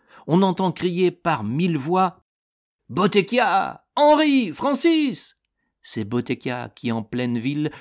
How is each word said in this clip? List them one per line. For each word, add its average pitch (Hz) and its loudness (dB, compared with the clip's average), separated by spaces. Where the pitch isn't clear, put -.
On 170 4
entend 190 0
crier 180 0
par 151 -4
mille 156 0
voix, « 175 -2
Bottecchia ! 190 0
Henri ! 285 4
Francis ! » 285 0
C'est - -8
Bottecchia 120 -6
qui, - -6
en 113 -4
pleine 120 -4
ville, 143 -4